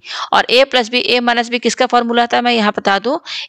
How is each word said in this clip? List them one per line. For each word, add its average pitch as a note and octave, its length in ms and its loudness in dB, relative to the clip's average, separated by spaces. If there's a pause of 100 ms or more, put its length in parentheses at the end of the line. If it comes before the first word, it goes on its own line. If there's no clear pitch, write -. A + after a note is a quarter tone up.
(340)
और G3 160 2
ए B3+ 160 4
प्लस B3+ 240 -2
बी, B3 100 -2
ए B3 200 0
माइनस A#3+ 300 0
बी A#3+ 100 -2
किसका A#3+ 280 0
फॉर्मूला A#3+ 400 2
था, B3 140 0
मैं A#3+ 120 2
यहाँ G#3 240 2
बता G3 220 2
दूँ, B3+ 200 -2 (300)